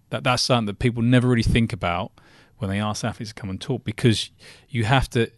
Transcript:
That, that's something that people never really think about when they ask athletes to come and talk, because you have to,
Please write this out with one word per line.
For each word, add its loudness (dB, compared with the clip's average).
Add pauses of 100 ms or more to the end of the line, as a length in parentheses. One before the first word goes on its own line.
That, -6
that's 2
something 0
that -6
people 0
never 4
really 4
think 2
about -4 (460)
when -4
they -2
ask -4
athletes -8
to -20
come -10
and -8
talk, -6
because 2 (400)
you -2
have 2
to, 0 (120)